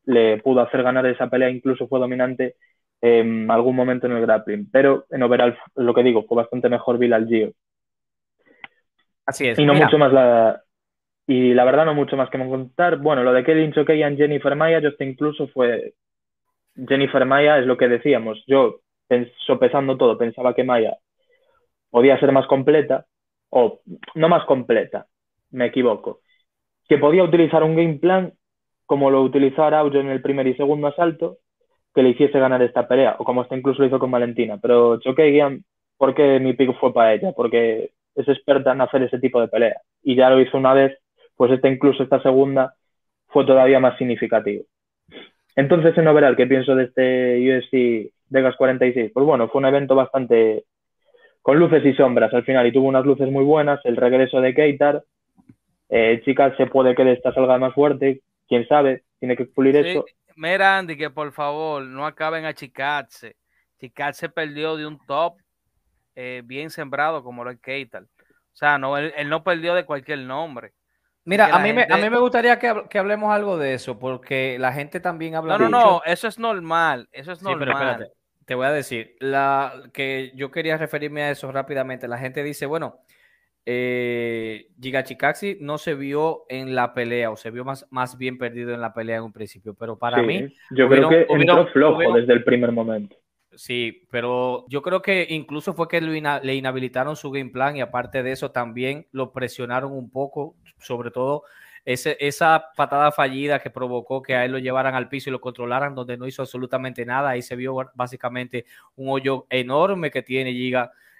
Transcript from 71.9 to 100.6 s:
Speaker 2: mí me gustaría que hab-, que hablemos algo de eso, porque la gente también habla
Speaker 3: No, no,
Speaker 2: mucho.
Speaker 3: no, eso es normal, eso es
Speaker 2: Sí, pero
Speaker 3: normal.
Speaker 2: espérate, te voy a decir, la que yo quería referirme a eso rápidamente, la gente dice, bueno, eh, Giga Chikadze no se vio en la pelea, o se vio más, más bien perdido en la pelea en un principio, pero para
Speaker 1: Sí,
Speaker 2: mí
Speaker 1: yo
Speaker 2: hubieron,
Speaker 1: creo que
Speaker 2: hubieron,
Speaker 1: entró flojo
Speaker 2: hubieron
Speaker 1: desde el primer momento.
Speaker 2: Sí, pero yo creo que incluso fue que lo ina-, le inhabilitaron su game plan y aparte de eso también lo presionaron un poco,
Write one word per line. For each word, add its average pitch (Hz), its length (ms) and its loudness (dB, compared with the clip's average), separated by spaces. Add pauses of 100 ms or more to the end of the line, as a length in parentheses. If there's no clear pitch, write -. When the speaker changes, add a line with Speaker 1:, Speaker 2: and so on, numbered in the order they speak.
Speaker 2:
mí 214 80 -2
me 240 80 0
gustaría 240 400 2
que 240 100 -2
hab-, 214 200 -4
que 208 100 -6
hablemos 208 340 -2
algo 208 240 -2
de 139 180 -2
eso, 123 240 -10
porque 131 600 -6
la 127 140 -2
gente 147 280 -10
también 165 360 -8
habla 160 200 -2
Speaker 3:
No, - 140 2
no, 247 80 2
Speaker 2:
mucho. 220 120 6
Speaker 3:
no, 170 140 2
eso 175 240 -4
es 208 100 -12
normal, 165 760 -4
eso 139 200 -16
es 165 60 -16
Speaker 2:
Sí, 175 60 -20
pero 151 280 -4
Speaker 3:
normal. 135 180 -2
Speaker 2:
espérate, 113 220 -10 (320)
te 131 120 -8
voy 127 100 -2
a 143 60 0
decir, 127 480 -8
la 135 520 -2 (200)
que 135 420 -8
yo 131 160 -12
quería 160 260 -6
referirme 151 460 -8
a 147 80 -4
eso 131 220 -10
rápidamente, 135 560 -8
la 120 100 -10
gente 131 240 -10
dice, 143 240 -10
bueno, 147 320 -8 (680)
eh, 120 1040 -6 (120)
Giga 131 240 -6
Chikadze 151 560 -6
no 147 160 -8
se 151 180 -8
vio 143 540 -6
en 131 260 -10
la 123 200 -2
pelea, 117 360 -4
o 107 60 -10
se 113 140 -16
vio 123 140 -12
más, 135 260 -12
más 127 260 -8
bien 127 220 -8
perdido 120 360 -10
en 120 60 -10
la 117 140 -10
pelea 113 240 -8
en 113 60 -10
un 110 80 -18
principio, 104 420 -16
pero 113 240 -12
para 120 220 -2
Speaker 1:
Sí, 117 60 0
Speaker 2:
mí 139 300 -6 (140)
Speaker 1:
yo 131 180 2
Speaker 2:
hubieron, 135 220 4
Speaker 1:
creo 165 160 4
que 151 60 -2
Speaker 2:
hubieron, 170 260 4
Speaker 1:
entró 170 140 2
flojo 151 260 4
Speaker 2:
hubieron 120 180 2
Speaker 1:
desde 120 160 2
el 120 100 2
primer 120 300 0
momento. 110 420 -6 (380)
Speaker 2:
Sí, 120 580 -10
pero 123 580 -4
yo 139 120 -8
creo 185 220 -4
que 185 260 -2
incluso 156 460 -10
fue 160 120 -6
que 170 140 -4
lo 160 140 -6
ina-, 147 260 -4
le 135 140 -6
inhabilitaron 131 600 -6
su 143 160 -14
game 135 200 -10
plan 135 260 -4
y 135 60 -8
aparte 123 400 -6
de 127 100 -6
eso 135 180 -10
también 123 640 -8
lo 131 200 -10
presionaron 127 600 -8
un 127 160 -14
poco, 139 460 -10 (240)